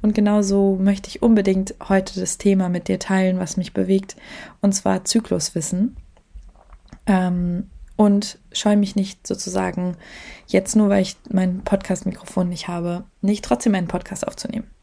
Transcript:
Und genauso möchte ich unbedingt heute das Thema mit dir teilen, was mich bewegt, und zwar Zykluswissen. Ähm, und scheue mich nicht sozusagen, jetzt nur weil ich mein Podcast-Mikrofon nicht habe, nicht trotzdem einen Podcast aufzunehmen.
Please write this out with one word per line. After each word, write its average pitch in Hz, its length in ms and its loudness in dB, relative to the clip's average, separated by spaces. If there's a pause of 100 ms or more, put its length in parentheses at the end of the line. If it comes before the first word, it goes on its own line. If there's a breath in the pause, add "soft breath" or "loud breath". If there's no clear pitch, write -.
Und 214 100 2
genauso 196 640 2
möchte 196 300 2
ich - 140 -6
unbedingt 196 500 4 (160)
heute 190 300 0
das 185 180 -4
Thema 190 320 2
mit 175 180 -4
dir 190 120 0
teilen, 185 400 2
was 180 180 -4
mich 180 160 -6
bewegt, 190 420 0 (460 loud breath)
und 196 120 4
zwar 190 320 0
Zykluswissen. 185 920 -2 (1080)
Ähm, 180 640 0 (240)
und 208 420 2 (140)
scheue 208 260 2
mich 196 180 0
nicht 196 300 -4
sozusagen, 185 720 -4 (480 loud breath)
jetzt 190 300 0
nur 214 140 6
weil 196 120 4
ich - 160 -4 (140)
mein 185 320 0
Podcast-Mikrofon 185 840 -2
nicht 175 200 -6
habe, 175 380 -4 (160)
nicht 202 220 0
trotzdem 240 300 2
einen 180 140 0
Podcast - 400 -6
aufzunehmen. - 400 -8 (160)